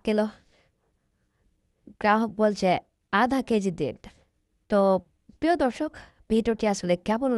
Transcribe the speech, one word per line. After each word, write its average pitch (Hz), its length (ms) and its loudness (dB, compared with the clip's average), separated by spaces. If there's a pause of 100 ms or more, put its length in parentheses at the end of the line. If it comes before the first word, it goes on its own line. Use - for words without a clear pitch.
kilo." 214 200 0 (1700)
গ্রাহক 214 320 0 (100)
বলছে, 202 280 2 (420)
"আধা 247 280 2 (100)
কেজি 196 220 0
দিন।" 147 240 -6 (760)
তো 202 100 2 (600)
প্রিয় 330 160 2
দর্শক, 302 360 -2 (380)
ভিডিওটি 220 440 0
আসলে 175 200 0 (140)
কেমন 247 300 0